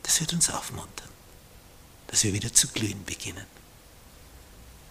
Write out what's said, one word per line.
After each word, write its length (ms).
das 180
wird 140
uns 160
aufmuntern, 600
dass 160
wir 100
wieder 180
zu 180
glühen 360
beginnen. 400